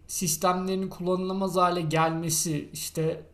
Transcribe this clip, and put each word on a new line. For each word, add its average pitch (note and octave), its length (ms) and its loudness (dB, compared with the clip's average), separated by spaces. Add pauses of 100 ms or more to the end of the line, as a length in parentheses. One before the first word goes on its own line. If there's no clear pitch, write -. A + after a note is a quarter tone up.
sistemlerinin F#3 840 0
kullanılamaz F#3 680 0
hale F3+ 260 4
gelmesi, D#3+ 920 0
işte, - 500 -4 (100)